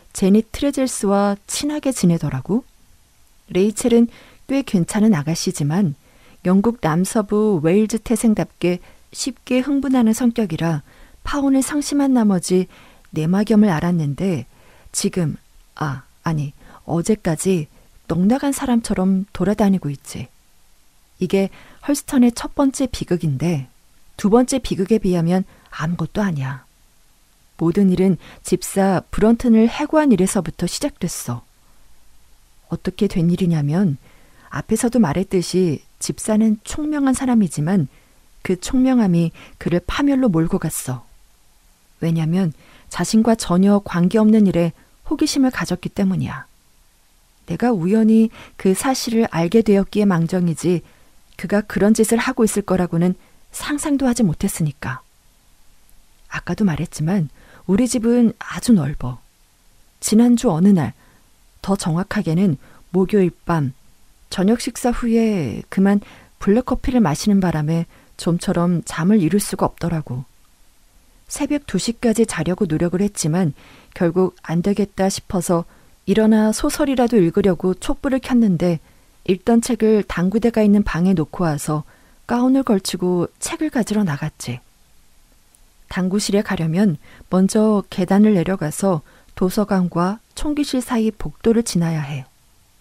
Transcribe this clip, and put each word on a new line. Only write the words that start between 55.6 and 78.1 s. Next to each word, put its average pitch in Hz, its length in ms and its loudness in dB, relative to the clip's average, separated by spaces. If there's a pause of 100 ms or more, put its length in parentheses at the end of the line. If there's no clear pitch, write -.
아까도 - 360 -6
말했지만 165 640 -2 (360)
우리 226 220 2
집은 233 500 2
아주 - 340 -2
넓어. 139 460 0 (800)
지난주 240 540 4
어느 170 160 4
날, 165 240 2 (720)
더 196 120 -2
정확하게는 175 800 -2 (340)
목요일 185 420 2 (120)
밤 147 280 -2 (580)
저녁 208 300 0
식사 - 320 -4
후에 226 760 -2
그만 202 320 2 (380)
블랙커피를 247 640 0
마시는 196 400 2
바람에 165 460 -2 (320)
좀처럼 175 640 0
잠을 196 360 2
이룰 170 200 2
수가 - 260 -4
없더라고. 147 580 -6 (1080)
새벽 294 320 -4
두 196 120 -4
시까지 226 480 0
자려고 170 400 -2
노력을 170 340 -2
했지만 180 540 -2 (380)
결국 185 500 0
안 170 200 -2
되겠다 196 460 -2
싶어서 - 560 -2 (420)
일어나 214 460 4
소설이라도 254 640 0
읽으려고 185 580 2
촛불을 269 460 -4